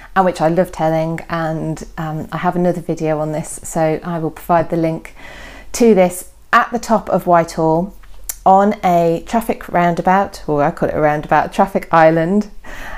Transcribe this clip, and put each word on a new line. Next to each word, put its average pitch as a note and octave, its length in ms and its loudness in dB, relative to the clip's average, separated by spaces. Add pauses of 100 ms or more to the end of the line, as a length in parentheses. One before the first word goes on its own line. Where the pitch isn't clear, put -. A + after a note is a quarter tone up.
(140)
and F#3+ 100 2
which F3 160 -2
I D#3+ 80 2
love E3+ 240 0
telling, D#3+ 560 -2
and, D#3+ 540 -4 (160)
um, D#3 340 -6
I D#3 60 -6
have F3 160 -2
another F3 260 0
video D#3 380 -2
on D3+ 140 -4
this, - 300 -8
so D#3 400 -2
I E3+ 160 -6
will D#3+ 120 -4
provide E3 400 0
the E3+ 60 -2
link D#3+ 380 -4 (580)
to A#3 220 6
this. F3+ 360 2 (220)
At A#3+ 180 4
the A#3+ 80 -4
top A3 300 -2
of F3+ 180 0
Whitehall, E3+ 680 2 (500)
on G3 300 6 (100)
a E3+ 420 2
traffic - 420 -4
roundabout, F3+ 800 0
or D3 160 0
I D3+ 80 2
call - 180 -2
it - 60 -4
a C#3+ 60 -2
roundabout, D3+ 520 0
traffic G3 400 -2
island, E3 580 4 (480)